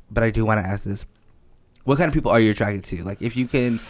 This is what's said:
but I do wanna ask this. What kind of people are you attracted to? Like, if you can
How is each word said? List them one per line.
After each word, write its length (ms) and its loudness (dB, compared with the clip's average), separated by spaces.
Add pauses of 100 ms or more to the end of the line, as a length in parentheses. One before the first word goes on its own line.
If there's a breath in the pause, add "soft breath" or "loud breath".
but 140 0
I 80 2
do 140 0
wanna 160 2
ask 220 -4
this. 220 -8 (800)
What 140 2
kind 100 2
of 60 -2
people 180 2
are 80 6
you 120 6
attracted 340 -2
to? 180 -8
Like, 180 -10
if 140 -6
you 120 -2
can 320 0 (100 loud breath)